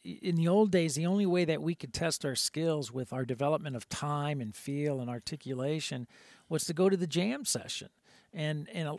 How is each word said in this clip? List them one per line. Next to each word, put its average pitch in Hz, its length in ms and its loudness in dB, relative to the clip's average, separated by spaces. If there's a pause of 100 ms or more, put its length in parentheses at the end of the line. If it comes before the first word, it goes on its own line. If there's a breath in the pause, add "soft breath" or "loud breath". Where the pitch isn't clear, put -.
i-, - 160 -10
in 175 140 0
the 165 140 4
old 202 240 6
days, 160 240 4
the 160 100 2
only 196 200 4
way 180 180 4
that 151 180 2
we 165 140 0
could - 180 -10
test 165 300 -2
our 135 100 0
skills 151 560 0
with 127 220 -6
our 131 120 -2
development 135 520 0
of 107 120 -8
time 147 520 -2
and 110 140 -6
feel 143 460 -2
and 120 80 -4
articulation 131 1000 -4 (400 soft breath)
was 160 160 0
to 170 100 -4
go 185 140 4
to 190 80 4
the 175 100 0
jam 208 380 0
session. - 440 -4 (460)
And, 151 400 -4
and, 165 120 -2
uh, 147 120 -4